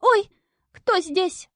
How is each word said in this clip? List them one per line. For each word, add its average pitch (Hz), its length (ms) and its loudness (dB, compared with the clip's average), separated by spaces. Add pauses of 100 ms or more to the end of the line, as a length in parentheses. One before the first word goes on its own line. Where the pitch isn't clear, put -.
Ой, 427 300 2 (420)
кто - 280 -2
здесь? 330 560 -4